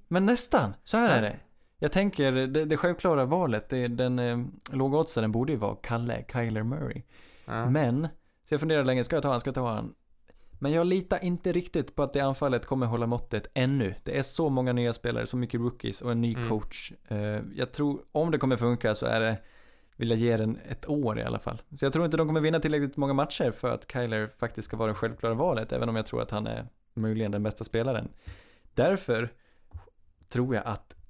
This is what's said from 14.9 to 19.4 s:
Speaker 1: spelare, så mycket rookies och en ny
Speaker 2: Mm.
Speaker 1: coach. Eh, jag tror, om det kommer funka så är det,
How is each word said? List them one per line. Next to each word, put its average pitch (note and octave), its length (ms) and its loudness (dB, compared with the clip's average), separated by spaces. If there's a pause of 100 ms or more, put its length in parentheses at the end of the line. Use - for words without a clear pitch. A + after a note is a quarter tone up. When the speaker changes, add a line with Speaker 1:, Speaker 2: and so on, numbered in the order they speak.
Speaker 1:
spelare, A#2 340 -4
så B2+ 100 -6
mycket A#2+ 240 -2
rookies A#2+ 420 -4
och A#2+ 100 -2
en A#2 80 0
ny A#2 140 0
Speaker 2:
Mm. A#2 140 -4
Speaker 1:
coach. - 440 -4 (160)
Eh, G#2+ 100 -4 (360)
jag B2+ 180 -4
tror, C#3+ 300 -2 (100)
om E3 180 2
det D3+ 80 2
kommer C3 180 2
funka A#2 380 2
så B2 120 -2
är A2+ 140 0
det, A2 160 0 (600)